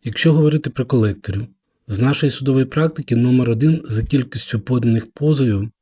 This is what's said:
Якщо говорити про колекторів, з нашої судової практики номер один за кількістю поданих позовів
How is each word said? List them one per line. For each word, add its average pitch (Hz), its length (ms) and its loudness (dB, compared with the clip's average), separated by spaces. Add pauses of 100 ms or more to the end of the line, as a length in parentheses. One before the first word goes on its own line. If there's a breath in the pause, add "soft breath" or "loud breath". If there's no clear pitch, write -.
Якщо 135 280 0
говорити 151 380 2
про 123 160 -6
колекторів, 107 600 -2 (420)
з 101 120 -6
нашої 139 300 0
судової 135 340 0
практики 151 520 -2
номер 123 340 2
один 151 340 2
за 110 200 -2
кількістю 123 560 -4
поданих 117 520 -2
позовів 127 580 0 (100)